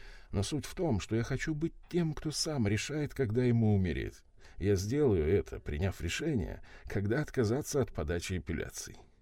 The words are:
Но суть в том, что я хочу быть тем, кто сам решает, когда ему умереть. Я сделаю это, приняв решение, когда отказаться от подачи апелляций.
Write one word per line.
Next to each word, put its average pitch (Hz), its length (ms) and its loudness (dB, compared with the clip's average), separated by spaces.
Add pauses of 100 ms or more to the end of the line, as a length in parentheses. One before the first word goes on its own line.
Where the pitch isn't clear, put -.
(320)
Но 101 100 0
суть - 240 -4
в - 80 -12
том, 156 240 0
что - 160 -2
я - 80 2
хочу 143 320 -2
быть 156 180 -2 (160)
тем, 165 260 0
кто - 180 -4
сам 139 340 0
решает, 135 480 0
когда 123 300 2
ему 117 320 6
умереть. 67 480 0 (320)
Я 104 180 2
сделаю 104 500 4
это, 92 360 2
приняв 87 400 -2
решение, 95 600 -2 (260)
когда 107 340 0
отказаться 131 580 0
от - 120 -2
подачи 87 460 -2
апелляций. - 580 -6 (260)